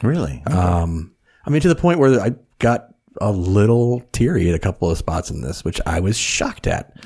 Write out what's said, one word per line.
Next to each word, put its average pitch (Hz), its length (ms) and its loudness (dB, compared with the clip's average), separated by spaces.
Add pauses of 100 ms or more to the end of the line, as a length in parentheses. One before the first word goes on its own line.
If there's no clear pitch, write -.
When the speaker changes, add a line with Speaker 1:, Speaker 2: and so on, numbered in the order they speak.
Speaker 1:
Really? 113 440 -2
Okay. - 120 -2
Speaker 2:
Um, 85 540 -2 (340)
I 147 40 -4
mean, 147 120 0
to 180 60 4
the 170 60 4
point 175 240 0
where 135 220 6
I 113 140 -2 (240)
got - 300 0 (340)
a 104 100 0
little 110 720 2 (100)
teary 120 380 2
at 85 40 2
a 80 40 0
couple 87 320 -2
of 80 80 -2
spots 82 320 -6
in 76 100 -8
this, - 240 -8
which - 220 -4
I 82 120 -2
was 90 200 0
shocked - 480 -4
at. - 260 -4 (120)